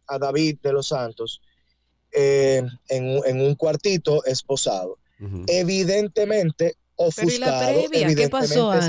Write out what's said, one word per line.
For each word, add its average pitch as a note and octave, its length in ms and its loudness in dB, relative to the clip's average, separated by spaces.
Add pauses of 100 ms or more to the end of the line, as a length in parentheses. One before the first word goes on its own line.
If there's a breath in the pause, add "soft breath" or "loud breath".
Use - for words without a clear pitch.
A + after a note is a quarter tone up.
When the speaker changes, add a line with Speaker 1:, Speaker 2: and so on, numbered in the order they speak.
Speaker 1:
a C#3 120 -6
David D3 440 0
de C#3 100 0
los C#3 160 0
Santos, A#2 520 -6 (720)
eh, C#3 500 2 (260)
en C3 200 -2
un, C3+ 180 0
en C3 140 0
un C#3 140 2
cuartito D#3 720 0
esposado. A#2+ 720 -4 (200)
Speaker 2:
Ujú. F#2+ 300 -10
Speaker 1:
Evidentemente, F#3+ 1300 0 (400)
Speaker 3:
Pero, E3+ 140 2
¿y - 80 -2
la - 100 -2
Speaker 1:
ofuscado, C3 400 2
Speaker 3:
previa? D#3+ 260 2
¿Qué C#3+ 140 4
pasó A#3+ 440 2
Speaker 1:
evidentemente E3+ 160 2